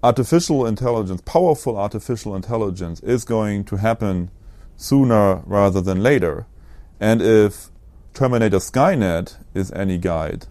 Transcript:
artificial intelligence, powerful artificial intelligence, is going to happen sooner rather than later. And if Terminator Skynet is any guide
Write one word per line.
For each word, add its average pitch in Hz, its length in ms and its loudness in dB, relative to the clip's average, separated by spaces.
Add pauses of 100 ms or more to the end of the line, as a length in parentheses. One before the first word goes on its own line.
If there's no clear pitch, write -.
artificial 135 640 2
intelligence, 110 540 -2
powerful 151 560 0
artificial 104 580 -6
intelligence, 95 640 -4
is 117 240 -2
going 104 420 -2
to 98 120 -6
happen 98 520 -2 (460)
sooner 110 680 2
rather 98 360 2
than 95 220 -2
later. 98 420 0 (540)
And 110 220 2
if 104 480 4 (440)
Terminator 113 440 2
Skynet 104 800 0 (180)
is 98 160 -4
any 95 260 -4
guide 85 540 -4